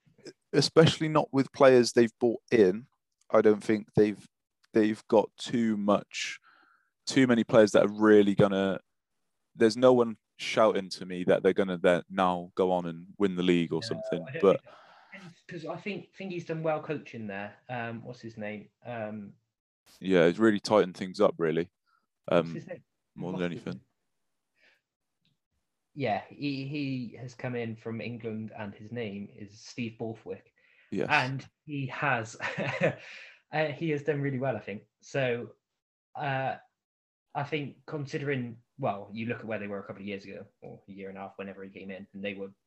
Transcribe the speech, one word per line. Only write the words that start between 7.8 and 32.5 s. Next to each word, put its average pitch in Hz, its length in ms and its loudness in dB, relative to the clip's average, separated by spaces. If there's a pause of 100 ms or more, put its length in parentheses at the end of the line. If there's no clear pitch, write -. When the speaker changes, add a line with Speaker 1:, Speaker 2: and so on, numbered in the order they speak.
Speaker 1:
are 104 80 -2
really 104 420 6
gonna, 98 440 2 (760)
there's 113 200 4
no 127 160 8
one 117 240 2 (200)
shouting 98 540 2
to - 160 -12
me 90 180 -6
that 95 180 4
they're 95 100 4
gonna 95 260 -2
then 87 320 4
now 90 440 -2
go 92 180 0
on 87 140 -2
and 85 200 -10 (120)
win 98 160 0
the 90 80 -2
league 87 300 2
or 82 100 -2
Speaker 2:
No, - 60 -8
Speaker 1:
something, - 400 -6
Speaker 2:
I 131 40 -14
don't 165 100 -8
Speaker 1:
but 190 180 6
Speaker 2:
think - 40 -20
so. - 60 -20 (560)
And 165 60 -20 (160)
'cause 170 180 -14
I 160 140 -10
think, 180 280 -10 (100)
think 190 140 -10
he's 170 120 -8
done 160 200 -8
well 156 180 -2
coaching 135 460 -10
there. 101 260 -10 (140)
Um, 117 360 -8
what's 123 160 -16
his 113 160 -16
name? 104 300 -10 (180)
Um, 107 480 -10 (680)
Speaker 1:
Yeah, 90 240 4
it's 87 160 4
really 107 180 4
tightened 92 380 2
things 95 240 -6
up, 101 180 4
really. 82 320 -2 (560)
Speaker 2:
what's 85 220 2
Speaker 1:
Um, 82 60 -10
Speaker 2:
his 165 120 -12
name? - 160 -14 (320)
Speaker 1:
more 87 160 -10
than 92 120 -6
Speaker 2:
Lost 87 100 -4
his 80 80 -10
Speaker 1:
anything. 90 140 -10
Speaker 2:
name. 98 60 -16 (2250)
Yeah, 110 320 -2
he, 135 380 -8
he 135 540 -8
has 123 140 -14
come 123 200 -8
in 117 220 -6
from 113 240 -10
England, 110 580 -10
and 104 160 -12
his 107 160 -18
name 101 380 -10 (100)
is 104 220 -20
Steve 117 380 -10
Borthwick. 107 540 -12 (380)
Speaker 1:
Yes. - 180 -4
Speaker 2:
And 135 380 -2 (180)
he 143 220 -8
has, 123 500 -4 (220)